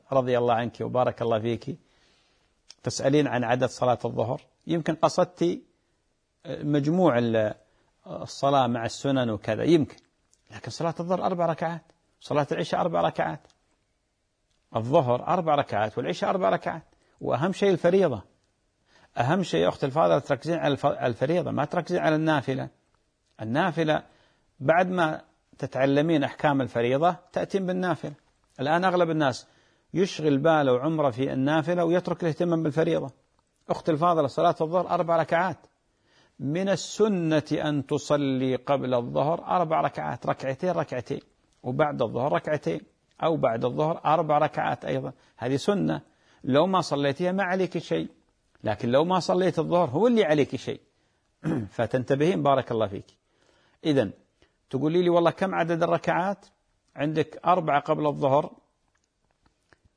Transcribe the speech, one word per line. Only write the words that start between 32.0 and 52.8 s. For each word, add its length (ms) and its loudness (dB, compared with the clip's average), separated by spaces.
الاهتمام 400 0
بالفريضة. 480 0
أختي 240 -2
الفاضلة، 340 2
صلاة 340 2
الظهر 300 -2
أربع 260 0
ركعات، 420 0
من 300 -2
السنة 720 0
أن 340 -2
تصلي 720 0
قبل 380 -2
الظهر 500 0
أربع 360 0
ركعات، 460 -4
ركعتين 440 -4
ركعتين، 500 -4
وبعد 400 -2
الظهر 300 -2
ركعتين، 480 -2
أو 140 2
بعد 280 0
الظهر 400 -2
أربع 340 2
ركعات 460 -2
أيضًا، 280 -4
هذه 200 -2
سنة، 440 -2
لو 220 4
ما 140 2
صليتيها 520 -2
ما 120 -2
عليك 340 -2
شيء، 320 -4
لكن 240 -4
لو 160 4
ما 160 2
صليت 380 0
الظهر 320 2
هو 160 2
اللي 180 4
عليك 320 2
شيء. 240 -8
<clears throat> 340 -4
فتنتبهين، 640 0
بارك 300 2
الله 140 0